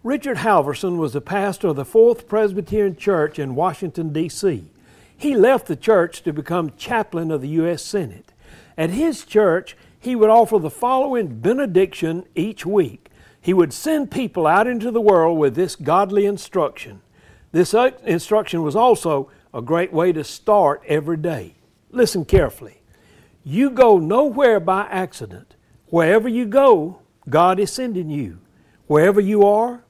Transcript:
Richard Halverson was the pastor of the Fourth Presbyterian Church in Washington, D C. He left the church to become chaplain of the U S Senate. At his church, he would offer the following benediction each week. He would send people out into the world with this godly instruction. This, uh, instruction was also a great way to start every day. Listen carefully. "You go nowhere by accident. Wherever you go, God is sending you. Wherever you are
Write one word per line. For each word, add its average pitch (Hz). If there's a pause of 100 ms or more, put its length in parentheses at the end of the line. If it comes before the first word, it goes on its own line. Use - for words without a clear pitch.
Richard 262
Halverson 170
was 143
the 143
pastor 196
of 147
the 139
Fourth 233
Presbyterian 202
Church 156
in 135
Washington, 160
D 160
C. 123 (460)
He 285
left 240
the 151
church 180
to 165
become 156
chaplain 175
of 151
the 135
U 160
S 170
Senate. 139 (420)
At 160
his 277
church, 190 (220)
he 254
would 214
offer 226
the 160
following 240
benediction 185
each 196
week. 175 (320)
He 180
would 165
send 294
people 185
out 190
into 240
the 226
world 170
with 139
this 175
godly 196
instruction. 190 (500)
This, 165
uh, 247 (120)
instruction 170
was 151
also 180 (240)
a 117
great 170
way 170
to 156
start 185
every 156
day. 156 (340)
Listen 220
carefully. - (600)
"You 220
go 226
nowhere 226
by 185
accident. 127 (320)
Wherever 180
you 233
go, 202 (320)
God 180
is 202
sending 185
you. 110 (500)
Wherever 180
you 202
are 233